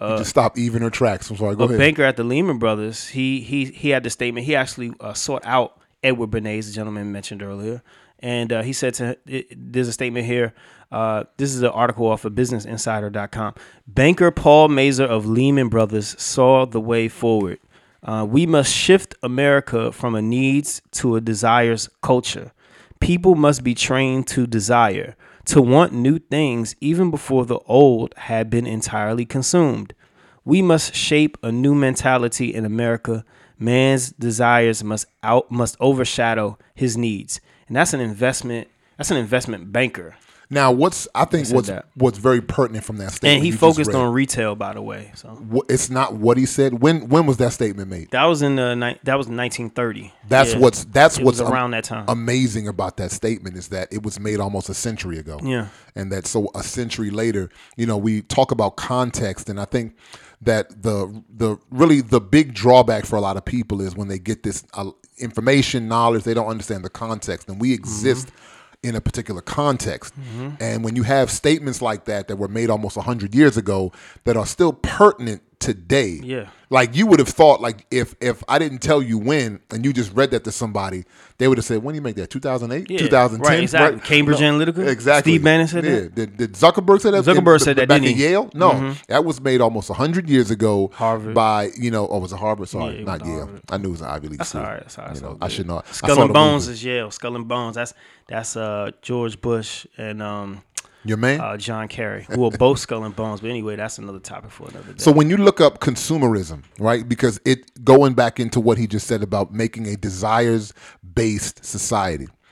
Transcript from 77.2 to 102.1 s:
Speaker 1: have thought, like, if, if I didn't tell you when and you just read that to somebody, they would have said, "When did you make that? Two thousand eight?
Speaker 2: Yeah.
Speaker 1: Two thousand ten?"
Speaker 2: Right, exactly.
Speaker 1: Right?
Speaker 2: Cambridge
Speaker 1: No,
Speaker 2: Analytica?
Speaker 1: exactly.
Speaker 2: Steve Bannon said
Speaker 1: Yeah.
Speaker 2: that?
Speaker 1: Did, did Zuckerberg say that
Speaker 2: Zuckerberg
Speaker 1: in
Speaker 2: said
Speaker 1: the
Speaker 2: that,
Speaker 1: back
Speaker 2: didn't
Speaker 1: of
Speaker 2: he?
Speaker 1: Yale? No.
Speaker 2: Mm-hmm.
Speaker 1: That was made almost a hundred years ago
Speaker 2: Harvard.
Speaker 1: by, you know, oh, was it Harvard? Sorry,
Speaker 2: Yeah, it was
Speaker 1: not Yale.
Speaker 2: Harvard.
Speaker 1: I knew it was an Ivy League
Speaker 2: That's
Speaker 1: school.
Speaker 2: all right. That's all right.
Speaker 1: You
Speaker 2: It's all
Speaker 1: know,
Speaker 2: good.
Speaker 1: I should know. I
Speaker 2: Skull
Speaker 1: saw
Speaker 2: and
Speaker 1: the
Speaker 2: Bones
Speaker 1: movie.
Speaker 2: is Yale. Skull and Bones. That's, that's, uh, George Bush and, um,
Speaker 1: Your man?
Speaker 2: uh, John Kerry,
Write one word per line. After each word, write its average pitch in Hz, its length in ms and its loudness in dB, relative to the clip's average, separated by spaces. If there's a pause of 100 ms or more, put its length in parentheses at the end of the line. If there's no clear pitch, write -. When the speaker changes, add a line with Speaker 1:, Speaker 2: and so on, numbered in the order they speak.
Speaker 1:
have 131 80 2
thought, 151 340 6
like, 110 280 -6
if, 123 300 -2
if 120 280 -2
I 139 100 2
didn't 147 220 -2
tell 147 200 2
you 117 160 -2
when 117 440 -2 (100)
and 113 140 -6
you 139 100 2
just 110 180 -4
read 131 200 2
that 120 120 -2
to 110 80 -8
somebody, 95 520 -6 (340)
they 127 100 4
would 131 80 6
have 113 80 -4
said, 110 180 -2
"When 147 120 -8
did 151 60 -8
you - 20 -12
make 120 140 -6
that? 92 140 -8
Two 135 100 -8
thousand 127 320 -4
eight? 135 180 -8
Speaker 2:
Yeah. 185 80 -4
Speaker 1:
Two 147 100 0
thousand 123 340 2
ten?" 147 100 4
Speaker 2:
Right, 170 100 2
exactly. 156 360 2
Speaker 1:
Right? - 80 -16
Speaker 2:
Cambridge 147 340 4
Speaker 1:
No, 147 180 4
Speaker 2:
Analytica? 165 300 0
Speaker 1:
exactly. 143 440 4
Speaker 2:
Steve 151 120 4
Bannon 160 240 6
said 165 160 -4
Speaker 1:
Yeah. 147 60 0 (100)
Speaker 2:
that? 85 140 -12
Speaker 1:
Did, 104 220 -6
did 110 180 -4
Zuckerberg 190 460 6
say 214 120 2
that 196 120 2
Speaker 2:
Zuckerberg 175 300 8
Speaker 1:
in 151 60 6
Speaker 2:
said 143 160 4
Speaker 1:
the 131 60 4
Speaker 2:
that, 127 60 2
Speaker 1:
back 143 140 6
Speaker 2:
didn't 123 120 2
Speaker 1:
of 120 40 0
Speaker 2:
he? 139 60 2
Speaker 1:
Yale? 202 300 2
No. 165 180 4
Speaker 2:
Mm-hmm. 135 200 -2 (160)
Speaker 1:
That 139 160 2
was 143 160 -4
made 131 200 2
almost 113 280 0
a 98 60 -6
hundred 165 340 -2
years 123 220 4
ago 101 440 0
Speaker 2:
Harvard. 113 400 -4
Speaker 1:
by, 107 440 2
you 120 120 -2
know, 107 180 -2
oh, 101 100 -4
was 92 140 -6
it 95 60 -12
Harvard? 104 300 -4
Sorry, 87 180 -8
Speaker 2:
Yeah, - 40 -8 (100)
it 104 60 -10
was 92 140 -6
Speaker 1:
not 82 60 -12
Yale. 82 120 -8
Speaker 2:
Harvard. 101 320 -14
Speaker 1:
I 98 80 -6
knew 98 100 -6
it 90 40 -6
was 82 100 -10
an - 60 -10
Ivy 76 200 -10
League 76 100 -12
Speaker 2:
That's - 120 -8
Speaker 1:
school. 107 120 -10
Speaker 2:
all 104 60 -10
right. 107 120 -12
That's - 180 -20
all - 60 -16
right. - 60 -16
Speaker 1:
You - 40 -12
Speaker 2:
It's 69 80 -14
all - 80 -14
Speaker 1:
know, - 60 -14
Speaker 2:
good. - 80 -10
Speaker 1:
I 90 40 -6
should 95 180 -6
know. 85 120 -6
I - 40 -10 (100)
Speaker 2:
Skull - 240 2
Speaker 1:
saw 139 60 8
Speaker 2:
and 113 80 6
Speaker 1:
the - 40 -2
Speaker 2:
Bones 147 320 6
Speaker 1:
movie. 123 80 -8
Speaker 2:
is 110 100 -14
Yale. 120 260 -4
Skull 120 260 -8
and 117 120 -8
Bones. 120 280 -4
That's, 120 180 -8 (340)
that's, 113 280 -8
uh, 107 340 -6 (120)
George 117 380 -6
Bush 113 460 -4 (100)
and, 107 260 -12
um, 101 400 -10 (420)
Speaker 1:
Your 107 140 -2
man? 135 220 0
Speaker 2:
uh, 107 180 -8
John 110 300 -8
Kerry, 104 420 -8